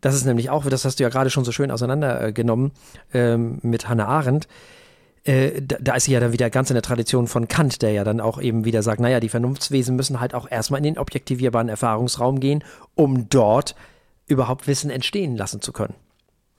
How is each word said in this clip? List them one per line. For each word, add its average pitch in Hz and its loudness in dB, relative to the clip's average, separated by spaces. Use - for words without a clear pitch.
Das 135 2
ist 131 0
nämlich 123 2
auch, 139 0
das 131 0
hast 131 -2
du 139 2
ja 120 2
gerade 131 2
schon 131 0
so 120 -2
schön 139 -2
auseinandergenommen, 120 0
ähm, 117 0
mit 117 -2
Hannah 113 2
Arendt. 143 0
Äh, 135 2
da, 135 -4
da 127 0
ist 127 0
sie 135 2
ja 123 6
dann 120 2
wieder 120 2
ganz 131 0
in 131 2
der 113 2
Tradition 120 0
von 117 -2
Kant, 147 0
der 107 2
ja 101 0
dann 110 0
auch 113 -2
eben 117 0
wieder 113 2
sagt, 110 0
naja, 120 2
die 113 -2
Vernunftswesen 127 0
müssen 135 -2
halt 123 -4
auch 123 -8
erstmal 123 -2
in 147 -2
den 151 -2
objektivierbaren 123 -2
Erfahrungsraum 120 0
gehen, 143 0
um 131 2
dort 117 4
überhaupt 131 0
Wissen 143 -2
entstehen 135 -4
lassen 101 -6
zu - -10
können. 104 -6